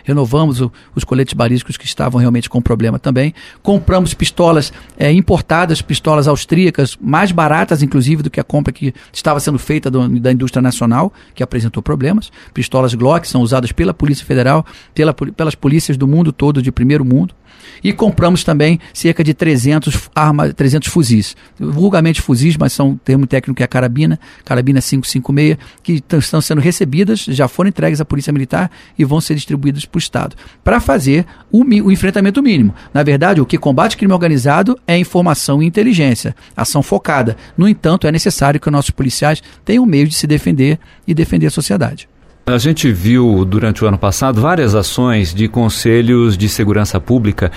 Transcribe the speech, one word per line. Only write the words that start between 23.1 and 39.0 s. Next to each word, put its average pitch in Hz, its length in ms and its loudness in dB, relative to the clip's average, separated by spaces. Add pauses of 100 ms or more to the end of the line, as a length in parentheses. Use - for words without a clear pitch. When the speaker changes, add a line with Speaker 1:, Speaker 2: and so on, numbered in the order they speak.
Speaker 1:
técnico 131 300 -4
que - 60 -2
é 127 40 0
carabina, 131 520 0 (260)
carabina 127 360 0
cinco 131 260 -2
cinco 135 260 -4
meia, 151 260 2 (240)
que 165 180 -2
t-, - 160 -4
estão 156 240 0
sendo 151 200 0
recebidas, 180 600 0
já 131 280 -2
foram 185 200 -2
entregues 160 320 -2
à 151 40 -4
Polícia 143 280 -4
Militar 147 380 -2 (280)
e 156 60 2
vão 143 160 0
ser - 140 -4
distribuídas 143 500 -4
pro - 140 -6
Estado, - 380 -6 (280)
pra 226 160 0
fazer 165 440 0 (260)
o 233 140 4
mi-, 214 180 4
o 196 80 2
enfrentamento 196 520 0
mínimo. 151 320 2 (180)
Na 147 100 0
verdade, 147 380 2
o 123 60 2
que 156 120 -2
combate 156 380 0
crime 196 160 2
organizado 165 720 0
é 175 120 2
informação 170 640 0
e 160 40 2
inteligência, 170 680 0 (220)
ação - 260 -2
focada. 135 540 -2 (200)
No 180 120 4
entanto, 190 380 0
é 151 60 2
necessário 151 480 0
que - 80 -4
os 147 40 0
nossos 143 180 0
policiais 143 520 -2 (220)